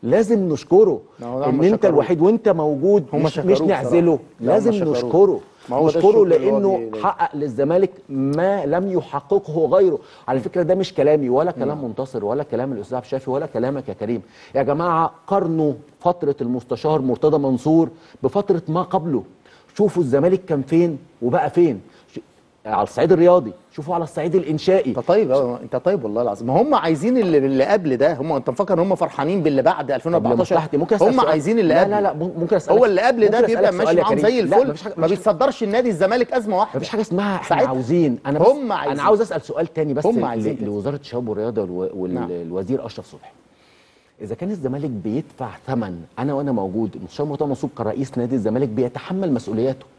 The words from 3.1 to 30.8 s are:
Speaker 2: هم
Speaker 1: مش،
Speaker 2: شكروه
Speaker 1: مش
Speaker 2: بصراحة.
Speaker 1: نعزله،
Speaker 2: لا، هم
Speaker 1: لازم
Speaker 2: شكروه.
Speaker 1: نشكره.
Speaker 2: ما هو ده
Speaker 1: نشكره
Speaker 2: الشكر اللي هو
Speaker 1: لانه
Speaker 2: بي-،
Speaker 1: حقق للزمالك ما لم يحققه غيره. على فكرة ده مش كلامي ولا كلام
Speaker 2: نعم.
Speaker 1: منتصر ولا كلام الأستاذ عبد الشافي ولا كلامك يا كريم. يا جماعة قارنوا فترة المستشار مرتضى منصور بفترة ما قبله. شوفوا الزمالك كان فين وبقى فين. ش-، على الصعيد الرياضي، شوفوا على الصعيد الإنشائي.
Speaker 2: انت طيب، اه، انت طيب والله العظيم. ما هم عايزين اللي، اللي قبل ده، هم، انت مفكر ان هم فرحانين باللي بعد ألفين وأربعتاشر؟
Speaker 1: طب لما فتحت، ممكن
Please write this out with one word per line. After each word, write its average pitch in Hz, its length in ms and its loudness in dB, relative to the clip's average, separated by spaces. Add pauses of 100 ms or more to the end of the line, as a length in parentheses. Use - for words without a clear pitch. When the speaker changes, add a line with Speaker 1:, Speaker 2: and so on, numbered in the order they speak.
Speaker 2:
هم 156 100 0
Speaker 1:
مش، 156 100 0
Speaker 2:
شكروه 165 180 0
Speaker 1:
مش 135 100 2
Speaker 2:
بصراحة. 165 220 0
Speaker 1:
نعزله، 170 280 4
Speaker 2:
لا، 131 400 -2
هم - 40 4
Speaker 1:
لازم 220 160 2
Speaker 2:
شكروه. 180 260 0
Speaker 1:
نشكره. 127 420 2 (300)
Speaker 2:
ما 123 60 -2
هو 139 60 2
ده 160 60 4
Speaker 1:
نشكره 165 220 4
Speaker 2:
الشكر 214 140 6
اللي 160 280 2
هو 107 80 2
Speaker 1:
لانه 117 340 0
Speaker 2:
بي-، 110 100 -8
Speaker 1:
حقق 170 320 -2
للزمالك 147 540 0 (200)
ما 147 560 -2
لم 180 260 -2
يحققه 165 760 -2
غيره. 180 320 4 (280)
على 131 120 0
فكرة 170 240 -2
ده 170 120 2
مش 190 180 -4
كلامي 147 360 2
ولا 151 220 2
كلام 131 160 -4
Speaker 2:
نعم. 147 180 -6
Speaker 1:
منتصر 117 400 -8
ولا 127 180 -2
كلام 131 300 -4
الأستاذ 104 220 -8
عبد 123 100 -8
الشافي 135 240 -8
ولا 139 160 -4
كلامك 127 440 -4
يا 101 40 -6
كريم. 110 280 -6 (340)
يا 135 80 2
جماعة 160 480 0 (160)
قارنوا 165 460 0 (260)
فترة 175 420 0
المستشار 127 600 -2
مرتضى 147 360 0
منصور 143 520 2 (340)
بفترة 190 440 0
ما 165 140 -2
قبله. 165 420 -2 (540)
شوفوا 185 260 2
الزمالك 160 420 2
كان 143 160 -2
فين 160 360 0 (240)
وبقى 143 280 0
فين. 151 320 2 (340)
ش-، - 40 -12 (460)
على 107 180 0
الصعيد 147 280 0
الرياضي، 175 400 4 (200)
شوفوا 160 240 -8
على 170 80 -2
الصعيد 160 320 -4
الإنشائي. 175 540 2
Speaker 2:
انت 113 100 -2
طيب، 175 320 0
اه، 127 320 0
انت 127 120 -10
طيب 175 280 -2
والله 110 180 -4
العظيم. 117 260 -4
ما 143 140 2
هم 285 140 2
عايزين 165 420 0
اللي، 180 200 2
اللي 135 260 2
قبل 165 340 0
ده، 147 160 2
هم، 147 180 -6
انت 139 180 -2
مفكر 190 240 -2
ان 165 60 0
هم 190 160 0
فرحانين 165 480 -2
باللي 143 180 2
بعد 143 300 0
ألفين 151 220 -4
وأربعتاشر؟ 175 320 0
Speaker 1:
طب - 60 -4
لما 165 100 2
فتحت، 156 140 -6
ممكن 170 200 0